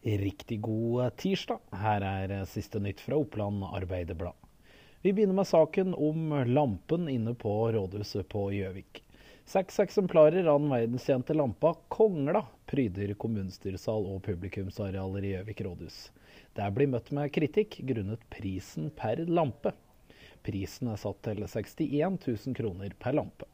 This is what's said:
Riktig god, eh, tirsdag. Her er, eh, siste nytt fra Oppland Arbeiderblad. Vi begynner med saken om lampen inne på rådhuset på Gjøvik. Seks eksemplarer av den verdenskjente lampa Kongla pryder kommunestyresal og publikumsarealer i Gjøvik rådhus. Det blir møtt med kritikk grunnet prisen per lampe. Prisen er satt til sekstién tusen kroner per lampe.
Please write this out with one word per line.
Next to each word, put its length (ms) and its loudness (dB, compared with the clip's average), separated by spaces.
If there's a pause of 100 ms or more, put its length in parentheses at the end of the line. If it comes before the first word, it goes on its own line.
Riktig 560 -2
god, 440 0
eh, 40 2
tirsdag. 500 -2 (120)
Her 320 2
er, 280 -2
eh, 140 -4
siste 340 -6
nytt 200 -4
fra 160 -4
Oppland 480 -2
Arbeiderblad. 720 -6 (680)
Vi 120 4
begynner 220 4
med 120 2
saken 460 4
om 360 0 (180)
lampen 640 2
inne 260 0
på 380 0
rådhuset 540 -2
på 240 -2
Gjøvik. 500 -6 (440)
Seks 340 -2
eksemplarer 680 6
av 120 8
den 100 2
verdenskjente 680 2
lampa 400 2 (140)
Kongla 560 2 (200)
pryder 480 0
kommunestyresal 920 -4
og 180 -6
publikumsarealer 1000 -4
i 120 -2
Gjøvik 260 -8
rådhus. 500 -10 (440)
Det 180 -2
blir 140 4
møtt 240 -2
med 200 -2
kritikk 540 0
grunnet 340 -2 (100)
prisen 600 -6
per 280 -4 (100)
lampe. 460 0 (680)
Prisen 440 -4
er 100 -4
satt 240 -6
til 240 -4
sekstién 760 -2
tusen 360 -2
kroner 420 -4
per 160 -2
lampe. 400 -2